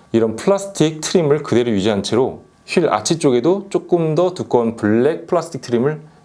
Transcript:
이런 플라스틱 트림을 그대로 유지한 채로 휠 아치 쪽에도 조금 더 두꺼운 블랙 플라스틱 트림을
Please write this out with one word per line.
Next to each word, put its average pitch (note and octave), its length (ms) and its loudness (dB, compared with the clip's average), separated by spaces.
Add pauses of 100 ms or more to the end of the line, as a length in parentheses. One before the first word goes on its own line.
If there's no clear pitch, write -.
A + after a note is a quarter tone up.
(140)
이런 A2 240 2
플라스틱 D#3 640 -2
트림을 D3+ 420 2
그대로 A#2+ 280 0
유지한 G2+ 320 0
채로 A2 400 -2 (220)
휠 E3+ 240 2
아치 D3+ 300 0
쪽에도 D3+ 500 2
조금 E3 460 0
더 F#3 180 2
두꺼운 A2+ 440 0
블랙 B2+ 500 0
플라스틱 E3 320 -4
트림을 C3 420 -2 (240)